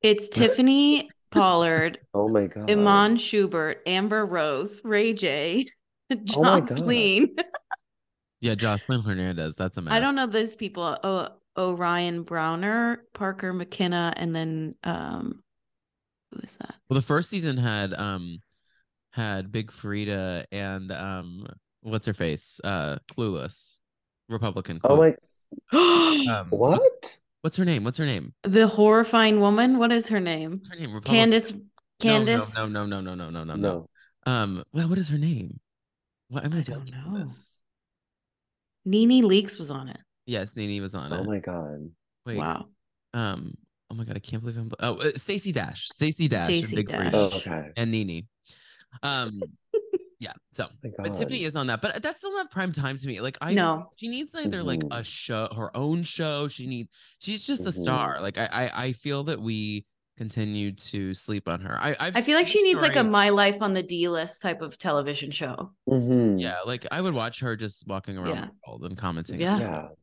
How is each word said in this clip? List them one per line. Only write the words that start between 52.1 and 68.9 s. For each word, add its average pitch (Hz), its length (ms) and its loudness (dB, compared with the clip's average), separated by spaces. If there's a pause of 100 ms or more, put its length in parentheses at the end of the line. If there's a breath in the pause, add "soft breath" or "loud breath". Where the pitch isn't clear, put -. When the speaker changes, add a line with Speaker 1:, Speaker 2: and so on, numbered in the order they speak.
Speaker 2:
still 392 140 -8
not 381 200 -6
prime 185 200 -4
time 139 240 -4
to 135 120 -10
me. 104 120 -6
Like, 127 200 -8
I, 170 140 -2
Speaker 1:
No. 170 420 2
Speaker 2:
she 220 120 -12
needs 277 280 -8
either, 208 260 -4
like, 160 220 -2
a - 20 -8
Speaker 3:
Mm-hmm. 120 160 -8
Speaker 2:
show, 110 540 -6
her 107 200 -8
own 156 280 -2
show. 151 420 -4
She 131 220 -10
needs, 120 220 -8 (300 soft breath)
she's 208 240 -8
just 277 220 -4
a 196 40 -4
Speaker 3:
Mm-hmm. 92 120 -4
Speaker 2:
star. 95 380 0
Like, 98 180 -6
I, 113 80 -2
I, 120 380 -4
I 131 80 -2
feel 143 320 -6
that 147 160 -6
we 107 440 -4 (320)
continue 107 560 -4
to 98 400 -6
sleep 101 340 -6
on 85 140 -4
her. 92 180 -6
I, 143 220 -2
I've 180 160 -2
Speaker 1:
I 233 60 2
feel 294 140 2
like 349 120 4
Speaker 2:
seen 381 100 4
Speaker 1:
she 415 40 6
needs, 370 180 4
like, 311 160 4
a 277 40 4
Speaker 2:
story 220 100 4
Speaker 1:
My 202 180 4
Life 202 320 4
on 202 140 0
the 185 80 0
D 175 260 -2
list 170 320 -4
type 170 220 -4
of 156 160 -14
television 143 520 -2
show. 143 420 -8 (160)
Speaker 3:
Mm-hmm. 123 500 4
Speaker 2:
Yeah, 92 260 -2
like, 120 260 -6
I 160 120 -4
would 185 120 0
watch 117 260 -4
her 123 140 -2
just 107 320 -10
walking 98 300 -8
around 92 180 -4
Speaker 1:
Yeah. - 120 -8
Speaker 2:
the - 40 -16 (160)
world 57 200 -14
and 90 100 -10